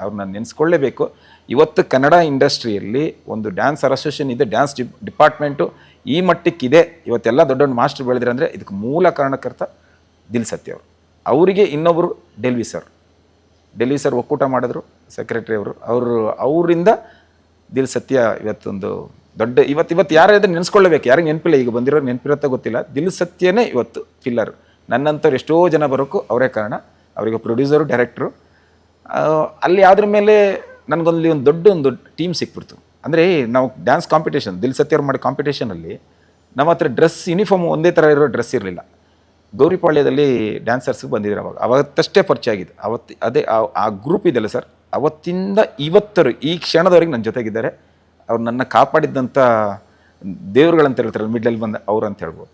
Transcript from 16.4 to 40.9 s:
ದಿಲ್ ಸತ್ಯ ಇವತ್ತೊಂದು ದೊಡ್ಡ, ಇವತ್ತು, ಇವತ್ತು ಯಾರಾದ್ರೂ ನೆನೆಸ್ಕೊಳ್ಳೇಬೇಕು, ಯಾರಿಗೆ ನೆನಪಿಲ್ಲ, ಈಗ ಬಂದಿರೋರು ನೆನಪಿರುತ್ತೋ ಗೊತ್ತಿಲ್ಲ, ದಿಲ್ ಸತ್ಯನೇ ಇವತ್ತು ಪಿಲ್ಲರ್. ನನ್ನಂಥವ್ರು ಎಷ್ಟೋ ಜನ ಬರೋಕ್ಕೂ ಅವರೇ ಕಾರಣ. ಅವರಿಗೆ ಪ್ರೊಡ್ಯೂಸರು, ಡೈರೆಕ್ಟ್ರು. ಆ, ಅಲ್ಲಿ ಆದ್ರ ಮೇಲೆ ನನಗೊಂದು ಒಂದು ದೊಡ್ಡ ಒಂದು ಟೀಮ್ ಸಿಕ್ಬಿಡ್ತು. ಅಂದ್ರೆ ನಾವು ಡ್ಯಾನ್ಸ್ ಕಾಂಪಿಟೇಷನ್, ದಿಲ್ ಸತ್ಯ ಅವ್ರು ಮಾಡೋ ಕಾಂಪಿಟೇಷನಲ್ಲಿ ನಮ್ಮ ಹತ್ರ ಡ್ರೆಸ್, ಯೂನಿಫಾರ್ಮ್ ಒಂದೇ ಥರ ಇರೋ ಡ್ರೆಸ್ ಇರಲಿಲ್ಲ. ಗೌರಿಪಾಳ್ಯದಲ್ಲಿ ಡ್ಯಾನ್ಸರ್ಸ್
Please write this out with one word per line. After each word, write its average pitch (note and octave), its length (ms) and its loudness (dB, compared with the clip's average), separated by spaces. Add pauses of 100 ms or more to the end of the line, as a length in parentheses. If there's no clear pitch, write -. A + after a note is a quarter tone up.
ದಿಲ್ C3 120 0
ಸತ್ಯ B2+ 340 -2 (220)
ಇವತ್ತೊಂದು G2+ 760 -10 (200)
ದೊಡ್ಡ, B2 200 0
ಇವತ್ತು, D3 360 0
ಇವತ್ತು E3+ 200 2
ಯಾರಾದ್ರೂ G3+ 360 6
ನೆನೆಸ್ಕೊಳ್ಳೇಬೇಕು, F3 580 2
ಯಾರಿಗೆ D#3 160 4
ನೆನಪಿಲ್ಲ, D#3 300 0
ಈಗ B2 140 2
ಬಂದಿರೋರು C3+ 360 0
ನೆನಪಿರುತ್ತೋ C#3 440 -2
ಗೊತ್ತಿಲ್ಲ, B2 320 -4 (140)
ದಿಲ್ E3 160 -2
ಸತ್ಯನೇ F3+ 520 0
ಇವತ್ತು - 380 -4 (220)
ಪಿಲ್ಲರ್. A#2 280 -4 (380)
ನನ್ನಂಥವ್ರು D3 460 0
ಎಷ್ಟೋ E3 340 2
ಜನ D3+ 160 2
ಬರೋಕ್ಕೂ C#3 340 -2
ಅವರೇ B2 280 0
ಕಾರಣ. A2 260 -6 (440)
ಅವರಿಗೆ A2 200 -4
ಪ್ರೊಡ್ಯೂಸರು, C#3 460 0
ಡೈರೆಕ್ಟ್ರು. B2 460 -4 (800)
ಆ, - 100 -4 (240)
ಅಲ್ಲಿ F3 380 -2
ಆದ್ರ G3 240 6
ಮೇಲೆ G#3 600 2 (240)
ನನಗೊಂದು E3 420 0
ಒಂದು C#3+ 140 -2
ದೊಡ್ಡ E3 220 4
ಒಂದು C#3+ 280 2
ಟೀಮ್ - 380 -8
ಸಿಕ್ಬಿಡ್ತು. - 420 -10 (300)
ಅಂದ್ರೆ E3 400 2
ನಾವು B2+ 260 0 (120)
ಡ್ಯಾನ್ಸ್ D3 240 0
ಕಾಂಪಿಟೇಷನ್, D3+ 540 -2
ದಿಲ್ B2+ 120 -2
ಸತ್ಯ D3+ 220 0
ಅವ್ರು C#3+ 120 0
ಮಾಡೋ C3+ 100 -2
ಕಾಂಪಿಟೇಷನಲ್ಲಿ B2 840 -6 (560)
ನಮ್ಮ D3 120 2
ಹತ್ರ E3 180 2
ಡ್ರೆಸ್, D#3+ 420 0
ಯೂನಿಫಾರ್ಮ್ F3+ 360 0
ಒಂದೇ D#3 260 0
ಥರ D#3+ 120 2
ಇರೋ D3+ 220 4
ಡ್ರೆಸ್ A#2 300 -2
ಇರಲಿಲ್ಲ. F#2+ 340 -6 (640)
ಗೌರಿಪಾಳ್ಯದಲ್ಲಿ C#3 1040 2
ಡ್ಯಾನ್ಸರ್ಸ್ B2+ 460 -4